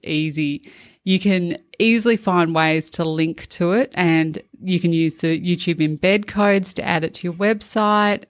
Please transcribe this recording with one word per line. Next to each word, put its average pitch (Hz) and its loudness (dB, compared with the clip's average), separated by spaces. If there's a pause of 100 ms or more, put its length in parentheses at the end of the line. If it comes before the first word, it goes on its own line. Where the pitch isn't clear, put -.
easy. 151 -4 (360)
You 185 4
can 185 0 (200)
easily 226 4
find 175 0
ways 160 2
to 175 -4
link 160 -2
to 175 -2
it, 240 0
and 160 0 (200)
you 180 0
can 170 2
use 165 0
the 165 -2
YouTube 170 -2
embed 180 0
codes 202 0
to - -6
add 160 0
it 160 -6
to - -12
your 175 -4
website, 208 0